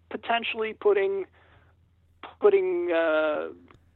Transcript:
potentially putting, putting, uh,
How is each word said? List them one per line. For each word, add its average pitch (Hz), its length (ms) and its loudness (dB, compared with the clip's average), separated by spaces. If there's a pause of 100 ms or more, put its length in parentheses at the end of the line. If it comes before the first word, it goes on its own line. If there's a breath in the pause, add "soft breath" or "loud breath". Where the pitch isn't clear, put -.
(100)
potentially 220 640 -4
putting, 196 500 2 (1160 soft breath)
putting, 185 520 2
uh, 156 560 0 (480)